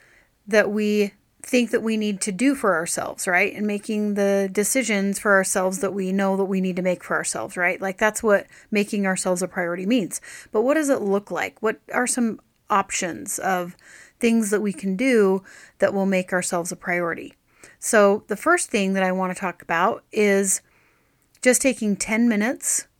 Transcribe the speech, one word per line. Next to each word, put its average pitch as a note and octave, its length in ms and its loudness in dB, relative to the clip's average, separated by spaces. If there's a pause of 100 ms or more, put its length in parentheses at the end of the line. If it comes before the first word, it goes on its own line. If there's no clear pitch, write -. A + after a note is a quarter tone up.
(460)
that G#3 240 2
we G#3 420 0 (300)
think A#3+ 280 2
that A3 120 0
we A3 140 0
need G#3 240 -2
to G#3 120 -4
do C4 220 2
for G3 200 0
ourselves, - 520 -4
right? F#3+ 280 2
And G#3 120 -4
making G#3 460 -2
the G3 400 2
decisions G#3 640 0
for G#3 140 2
ourselves F#3+ 460 2
that F#3+ 160 -2
we F#3+ 180 -2
know G3 240 2
that G3 80 0
we F#3+ 160 0
need F#3 160 -2
to F#3 60 -2
make F3+ 200 -2
for E3 140 -4
ourselves, C3+ 400 -6
right? F3+ 240 -2
Like, F#3+ 160 -4
that's G#3+ 260 0
what G#3 240 2 (240)
making G3+ 360 -2
ourselves F#3 340 0
a F3+ 80 -4
priority F3+ 380 -4
means. G#3+ 340 0 (320)
But A3 100 2
what C4+ 120 2
does D4+ 160 0
it C4 100 0
look G3+ 300 -2
like? - 320 -8
What G#3+ 180 -2 (140)
are B3 120 0
some A#3 340 -2 (280)
options - 720 -4
of F3+ 360 -4 (460)
things A3+ 300 2
that G#3 100 2
we G3+ 140 -2
can F#3+ 220 -4
do G3+ 460 4 (360)
that G3 160 2
will G3 120 0
make F#3 240 0
ourselves F3 420 -2
a E3+ 40 -10
priority? F3 560 -4 (460)
So G#3 500 4
the G#3 80 -4
first F4 340 0
thing F#3+ 220 0
that F#3+ 100 0
I F#3 100 2
want F#3 220 -2
to - 60 -14
talk F3+ 220 -8
about F3 500 0
is G3+ 480 2 (840)
just B3 180 4
taking A3 340 0
ten A3+ 340 0
minutes A3 600 -2 (120)